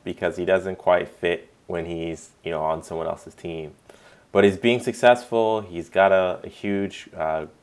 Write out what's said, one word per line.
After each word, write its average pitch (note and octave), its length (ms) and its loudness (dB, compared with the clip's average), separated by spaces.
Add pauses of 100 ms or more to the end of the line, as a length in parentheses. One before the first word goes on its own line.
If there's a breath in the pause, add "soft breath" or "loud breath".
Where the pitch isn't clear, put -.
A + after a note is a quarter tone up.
because F2 320 -4
he F2+ 80 -4
doesn't F#2 320 0
quite F2+ 320 2
fit - 400 -4 (180)
when E2+ 200 -6
he's, E2 440 -8 (140)
you E2 80 -6
know, D#2 100 -4
on D#2+ 220 -4
someone E2 240 -8
else's E2 260 -10
team. D#2+ 400 -12 (560 soft breath)
But G2+ 140 4
he's G2 120 6
being A#2+ 220 2
successful, A#2 840 2
he's E2+ 260 -10
got F#2+ 240 6
a, F#2 320 2
a - 40 -10
huge, G2+ 680 -6
uh, D#2 300 -4 (160)